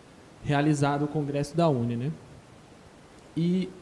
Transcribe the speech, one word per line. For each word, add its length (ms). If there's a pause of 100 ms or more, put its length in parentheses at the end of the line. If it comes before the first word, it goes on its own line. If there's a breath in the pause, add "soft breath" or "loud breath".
(440)
realizado 600
o 40
Congresso 480
da 120
uni, 280
né? 160 (1200)
E 320 (120)